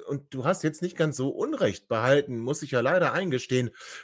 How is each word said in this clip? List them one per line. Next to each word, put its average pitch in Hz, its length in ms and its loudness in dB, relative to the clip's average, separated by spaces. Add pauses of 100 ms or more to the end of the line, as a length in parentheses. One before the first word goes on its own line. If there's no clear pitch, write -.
und 139 260 -6
du 127 120 -6
hast 185 180 0
jetzt 156 180 -2
nicht 175 160 -6
ganz 156 200 0
so 131 120 0
Unrecht 202 580 -2
behalten, 127 520 2
muss 131 240 -4
ich 143 80 -8
ja 127 80 2
leider 147 340 2
eingestehen. 127 560 0 (340)